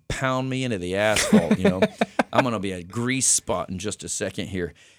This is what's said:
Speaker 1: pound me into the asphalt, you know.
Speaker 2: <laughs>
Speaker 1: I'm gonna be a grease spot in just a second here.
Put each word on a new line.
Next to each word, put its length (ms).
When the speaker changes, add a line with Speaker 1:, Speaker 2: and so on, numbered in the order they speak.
Speaker 1:
pound 420
me 140
into 140
the 180
asphalt, 600
you 120
know. 120
Speaker 2:
<laughs> 260
Speaker 1:
I'm 100
gonna 160
be 140
a 100
grease 440
spot 420
in 100
just 240
a 60
second 380
here. 260